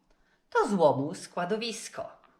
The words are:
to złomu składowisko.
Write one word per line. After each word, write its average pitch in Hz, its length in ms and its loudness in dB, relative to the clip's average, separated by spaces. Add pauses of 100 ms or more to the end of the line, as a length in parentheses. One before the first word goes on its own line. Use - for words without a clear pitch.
(500)
to 427 180 2
złomu 151 460 4
składowisko. 214 920 -6 (320)